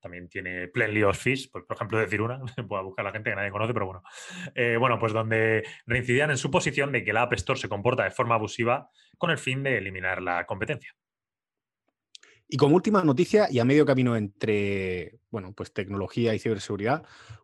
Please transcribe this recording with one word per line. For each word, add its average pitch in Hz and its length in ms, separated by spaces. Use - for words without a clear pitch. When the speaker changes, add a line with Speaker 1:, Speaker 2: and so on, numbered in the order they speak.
Speaker 1:
también 90 280
tiene 90 400
Plenty 107 340
of 98 140
Fish, 135 340
por, - 160
por 113 100
ejemplo, 113 220
decir 104 220
una, 123 200
<laughs> 117 280
pueda 98 140
buscar 95 220
la 98 60
gente 107 200
que 101 60
nadie 101 140
conoce, 110 240
pero 104 120
bueno. 92 160
Eh, 120 220
bueno, 120 220
pues 110 140
donde 110 520
reincidían 123 440
en 135 60
su 135 160
posición 143 400
de 113 120
que 104 80
la 113 100
App 120 100
Store 120 260
se - 100
comporta 107 360
de 95 80
forma 117 240
abusiva 117 540
con 170 120
el 156 80
fin 135 260
de 131 140
eliminar 92 440
la 87 240
competencia. 110 460
Speaker 2:
Y 143 40
como 143 180
última 185 300
noticia, 175 440
y 120 120
a 117 40
medio 143 220
camino 127 300
entre, 98 1040
bueno, 98 220
pues - 200
tecnología 101 640
y 104 60
ciberseguridad, 110 640